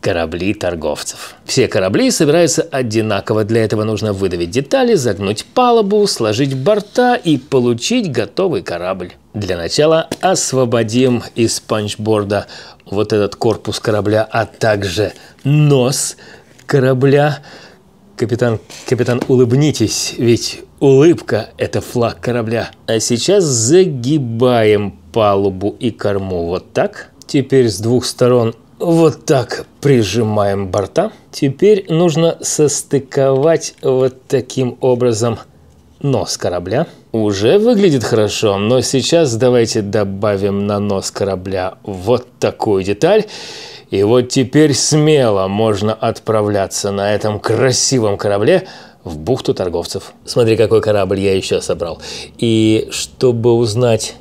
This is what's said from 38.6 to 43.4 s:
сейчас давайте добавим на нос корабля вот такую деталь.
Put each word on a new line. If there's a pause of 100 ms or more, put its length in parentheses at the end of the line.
сейчас
давайте
добавим
на
нос
корабля
вот (120)
такую
деталь. (640)